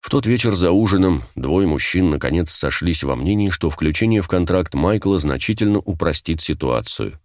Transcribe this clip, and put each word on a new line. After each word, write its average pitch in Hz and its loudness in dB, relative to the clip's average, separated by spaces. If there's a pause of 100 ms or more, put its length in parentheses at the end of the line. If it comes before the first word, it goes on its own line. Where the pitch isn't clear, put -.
В - -12
тот 139 0
вечер 113 2
за 87 2
ужином 92 4 (100)
двое 82 0
мужчин 80 0
наконец 73 0
сошлись - -2
во 67 -2
мнении, 98 0
что 85 -2
включение 101 0
в 85 -6
контракт 90 0
Майкла 95 2
значительно 104 0
упростит 80 -2
ситуацию. 60 -4